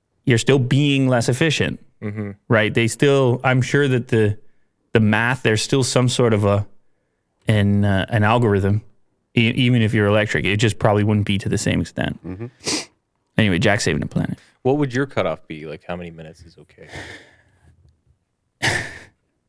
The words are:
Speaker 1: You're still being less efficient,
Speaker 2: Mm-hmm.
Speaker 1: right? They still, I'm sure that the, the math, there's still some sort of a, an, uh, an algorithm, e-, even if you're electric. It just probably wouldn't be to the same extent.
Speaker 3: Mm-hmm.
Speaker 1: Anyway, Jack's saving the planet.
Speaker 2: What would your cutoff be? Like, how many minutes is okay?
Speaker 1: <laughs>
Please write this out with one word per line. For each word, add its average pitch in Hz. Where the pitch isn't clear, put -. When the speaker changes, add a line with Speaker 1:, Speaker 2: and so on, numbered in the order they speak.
Speaker 1:
You're 113
still 127
being 135
less 123
efficient, 127
Speaker 2:
Mm-hmm. 104
Speaker 1:
right? 107
They 117
still, 135
I'm 127
sure 143
that 123
the, 107
the 117
math, 110
there's 110
still 135
some 127
sort 120
of 104
a, 101
an, 101
uh, 95
an 110
algorithm, 104
e-, 117
even 123
if 107
you're 107
electric. 107
It 98
just 104
probably 104
wouldn't 107
be 98
to -
the 92
same 87
extent. -
Speaker 3:
Mm-hmm. 92
Speaker 1:
Anyway, 98
Jack's 101
saving 78
the 73
planet. -
Speaker 2:
What 135
would 139
your 131
cutoff 90
be? 78
Like, 73
how 87
many 87
minutes 80
is -
okay? -
Speaker 1:
<laughs> -